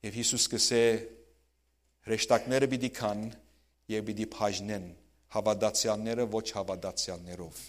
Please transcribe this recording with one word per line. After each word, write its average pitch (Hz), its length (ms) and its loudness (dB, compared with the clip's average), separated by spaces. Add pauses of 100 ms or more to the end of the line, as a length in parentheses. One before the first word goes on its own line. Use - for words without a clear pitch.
Եվ 107 140 -6
Հիսուս 120 300 2
կսե, 117 360 4 (1200)
հրեշտակները 127 600 4
պիտի 123 220 -2
քան 104 300 -2 (720)
և 107 160 -2
պիտի 107 220 -4
բաժնեն, 101 580 -2 (460)
հավատացյալները 107 960 2
ոչ 110 220 -2
հավատացյալներով 90 1200 -6